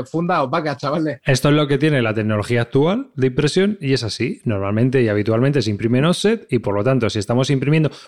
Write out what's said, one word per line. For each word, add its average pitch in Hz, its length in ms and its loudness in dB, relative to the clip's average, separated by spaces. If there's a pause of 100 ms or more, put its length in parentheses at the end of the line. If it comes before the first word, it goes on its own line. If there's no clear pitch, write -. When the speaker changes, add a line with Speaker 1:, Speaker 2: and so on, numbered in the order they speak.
(100)
Speaker 1:
funda 175 320 0
opaca, 143 340 -2
chavales. 147 480 -4
Speaker 2:
Esto 139 260 2
es 147 40 4
lo 151 120 2
que 139 120 0
tiene 147 240 0
la 110 120 0
tecnología 110 480 0
actual 175 520 0
de 131 140 0
impresión 151 520 0
y 135 120 -2
es 127 120 0
así. 117 400 -4
Normalmente 113 580 2
y 113 60 2
habitualmente 110 540 2
se 104 80 -2
imprime 110 280 0
en 143 80 2
offset 208 440 0
y, 120 100 2
por 101 140 -4
lo 101 100 0
tanto, 120 260 2
si - 80 -4
estamos 117 320 0
imprimiendo, 143 400 0 (180)